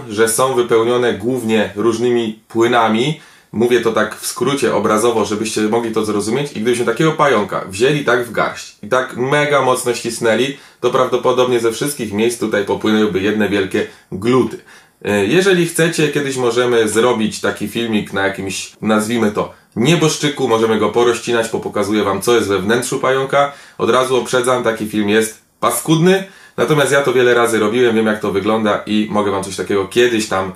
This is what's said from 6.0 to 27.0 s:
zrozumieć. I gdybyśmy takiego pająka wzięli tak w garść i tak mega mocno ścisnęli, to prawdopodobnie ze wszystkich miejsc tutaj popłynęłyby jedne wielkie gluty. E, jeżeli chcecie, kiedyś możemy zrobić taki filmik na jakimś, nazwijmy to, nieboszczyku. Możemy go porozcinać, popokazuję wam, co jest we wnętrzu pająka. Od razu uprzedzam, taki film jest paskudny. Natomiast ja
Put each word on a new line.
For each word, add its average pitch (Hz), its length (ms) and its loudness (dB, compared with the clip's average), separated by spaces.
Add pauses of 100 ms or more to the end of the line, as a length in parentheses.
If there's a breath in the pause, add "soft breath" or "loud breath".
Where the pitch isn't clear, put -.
zrozumieć. 110 480 -2
I 107 80 -8
gdybyśmy 120 240 0
takiego 151 280 0
pająka 101 560 0
wzięli 131 360 0
tak 123 200 0
w 110 80 -12
garść - 500 -6
i 104 60 -14
tak 127 280 -2
mega 143 460 0
mocno 123 320 0
ścisnęli, 117 640 -2 (220 loud breath)
to 120 100 2
prawdopodobnie 127 720 2
ze 113 120 0
wszystkich 123 400 -6
miejsc 113 280 0
tutaj 107 240 -2
popłynęłyby 101 560 0
jedne 104 280 0
wielkie 98 380 -2 (260 loud breath)
gluty. 113 460 0 (460 loud breath)
E, 101 220 0
jeżeli 175 400 4
chcecie, 165 420 0
kiedyś 139 280 -2
możemy 120 520 2
zrobić 110 520 0
taki 101 280 -4
filmik 110 440 -4
na 98 140 -2
jakimś, 95 540 -6
nazwijmy 107 500 0
to, - 220 -4 (240 loud breath)
nieboszczyku. 147 720 0
Możemy 110 300 2
go 104 100 0
porozcinać, 117 600 0
popokazuję 104 560 -2
wam, 95 180 -2
co 120 120 2
jest 104 140 2
we 98 100 0
wnętrzu 123 400 -2
pająka. 135 540 0 (260 loud breath)
Od 110 120 0
razu 127 300 2
uprzedzam, 123 440 0
taki 110 220 -2
film 104 220 -2
jest 110 320 0 (200)
paskudny. 165 640 2 (320 loud breath)
Natomiast 135 360 2
ja 139 100 4